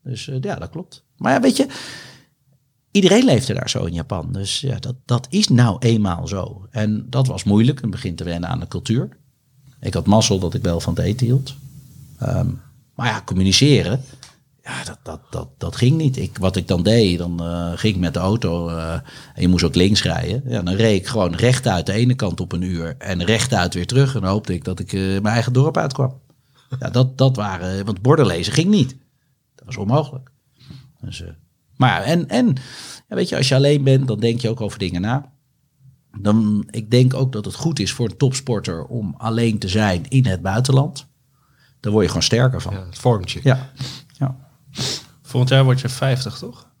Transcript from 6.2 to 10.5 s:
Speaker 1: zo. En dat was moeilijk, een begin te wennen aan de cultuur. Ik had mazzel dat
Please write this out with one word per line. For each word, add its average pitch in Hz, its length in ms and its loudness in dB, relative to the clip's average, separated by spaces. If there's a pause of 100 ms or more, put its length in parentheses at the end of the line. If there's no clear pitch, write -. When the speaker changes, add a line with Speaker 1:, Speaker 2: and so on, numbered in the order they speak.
Speaker 1:
zo. - 420 -8
En 107 400 -2
dat 131 160 2
was 92 180 -6
moeilijk, 117 380 4
een 113 80 -2
begin 92 260 -6
te 87 80 -10
wennen 85 240 -4
aan 85 120 -2
de 87 80 -10
cultuur. 117 480 -2 (640)
Ik 95 140 -6
had 85 120 0
mazzel 104 320 4
dat 90 160 -2